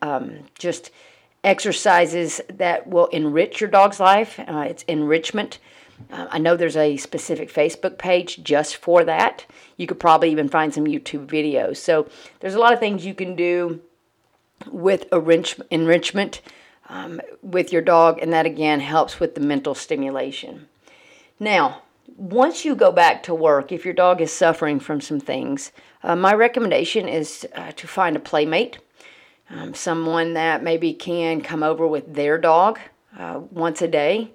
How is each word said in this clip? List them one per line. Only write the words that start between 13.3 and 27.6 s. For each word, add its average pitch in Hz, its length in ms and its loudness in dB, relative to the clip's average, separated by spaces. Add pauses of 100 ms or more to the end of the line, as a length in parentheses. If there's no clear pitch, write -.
do 175 460 -2 (920)
with 185 400 0
enrich-, 165 480 2 (100)
enrichment, 170 720 0 (460)
um, 180 320 -14 (220)
with 180 320 -2
your 165 80 2
dog, 165 400 6
and 160 100 -2
that, 165 140 2
again, 151 340 -2
helps 147 400 -2
with 160 160 -2
the 160 60 -6
mental 143 340 -2
stimulation. 139 960 -8 (720)
Now, 190 400 2 (340)
once 240 480 0
you 302 100 -2
go 202 200 4
back 170 300 4
to 175 120 -6
work, 151 380 2
if 160 100 -8
your 185 100 -6
dog 180 280 4
is 160 100 -4
suffering 160 480 0
from 147 220 -6
some 147 180 -6
things, 135 540 -8 (300)
uh, 175 120 0
my 190 180 4
recommendation 214 760 2
is, 151 440 -6
uh, 170 200 -14